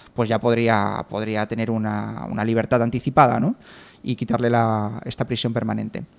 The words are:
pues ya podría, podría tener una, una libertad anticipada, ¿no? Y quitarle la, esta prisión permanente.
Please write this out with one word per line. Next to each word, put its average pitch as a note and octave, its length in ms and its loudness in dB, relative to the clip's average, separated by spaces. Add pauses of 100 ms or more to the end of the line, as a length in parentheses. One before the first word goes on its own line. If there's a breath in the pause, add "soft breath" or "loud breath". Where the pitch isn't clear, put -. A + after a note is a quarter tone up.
(140 loud breath)
pues A2+ 160 0
ya A2 100 2
podría, A2+ 720 2
podría G#2+ 360 -2
tener A2+ 260 -4
una, G#2+ 600 -4
una G#2+ 140 -2
libertad A2+ 360 2
anticipada, B2 560 4
¿no? D#3 200 0 (440 loud breath)
Y B2 140 -4
quitarle A#2 340 0
la, A2+ 540 0
esta A#2+ 220 -4
prisión A#2+ 260 -2
permanente. A2 540 -4 (140)